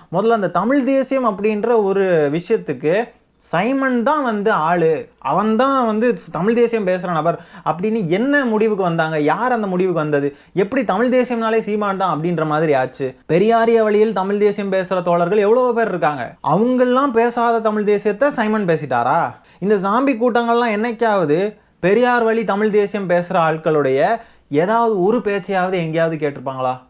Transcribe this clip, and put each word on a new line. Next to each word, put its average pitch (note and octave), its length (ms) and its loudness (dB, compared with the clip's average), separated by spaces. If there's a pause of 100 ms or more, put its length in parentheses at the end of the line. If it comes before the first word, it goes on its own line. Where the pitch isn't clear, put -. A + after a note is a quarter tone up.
(120)
முதல்ல G3+ 180 0
அந்த G#3 200 0
தமிழ் A#3+ 340 0
தேசியம் C4 420 0
அப்படின்ற G#3+ 580 0
ஒரு F#3 500 2
விஷயத்துக்கு E3+ 720 -2 (420)
சைமன் B3 580 -2
தான் D4 200 0
வந்து G#3+ 280 -2
ஆளு, D#3+ 580 0 (100)
அவன் G3+ 360 0
தான் C4 300 2
வந்து A3 320 0 (140)
தமிழ் F#3+ 220 0
தேசியம் A3+ 340 0
பேசுற F3+ 240 -2
நபர் D#3+ 280 0 (260)
அப்படின்னு F#3+ 420 -2
என்ன C4 380 2
முடிவுக்கு G#3+ 380 0
வந்தாங்க? E3 360 0
யார் F3 320 0
அந்த A3 160 -2
முடிவுக்கு F3+ 340 0
வந்தது? C#3+ 340 -2 (180)
எப்படி G3+ 320 -2
தமிழ் A3 280 0
தேசியம்னாலே A3+ 460 0
சீமான் G#3 380 -2
தான் F3 220 -2
அப்படின்ற D#3+ 260 -2
மாதிரி D#3 280 0
ஆச்சு? B2+ 420 -2 (140)
பெரியாரிய A3+ 540 4
வழியில் G#3+ 300 2
தமிழ் G3 240 -2
தேசியம் G3+ 340 0
பேசுற F#3 300 0
தோழர்கள் F3 360 2
எவ்வளவோ A#3 360 2
பேர் A3+ 140 0
இருக்காங்க, D3+ 560 -2
அவங்கெல்லாம் B3 680 2
பேசாத A#3 480 0
தமிழ் G#3+ 240 0
தேசியத்தை G#3 440 0
சைமன் G#3+ 380 0
பேசிட்டாரா? C3+ 680 0 (260)
இந்த G3+ 180 2
சாம்பி A#3 380 0
கூட்டங்கள்லாம் A#3 600 0
என்னைக்காவது G#3 800 0 (220)
பெரியார் A#3+ 440 2
வழி A3+ 200 0
தமிழ் G#3 260 0
தேசியம் G3+ 400 0
பேசுற F3 240 0
ஆட்களுடைய D#3+ 840 2 (320)
ஏதாவது G#3 520 0
ஒரு A3 160 2
பேச்சையாவது G3 560 -2
எங்கேயாவது E3 420 -2
கேட்டிருப்பாங்களா? C3 600 -4 (120)